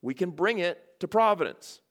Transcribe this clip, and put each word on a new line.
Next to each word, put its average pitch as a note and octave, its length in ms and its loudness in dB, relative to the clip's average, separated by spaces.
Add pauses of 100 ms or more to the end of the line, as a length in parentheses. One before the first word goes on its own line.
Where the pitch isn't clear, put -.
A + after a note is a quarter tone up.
We B2+ 120 -6
can F3+ 180 -2
bring F#3+ 280 0
it - 420 -4
to F3+ 60 -6
providence. G#3 840 0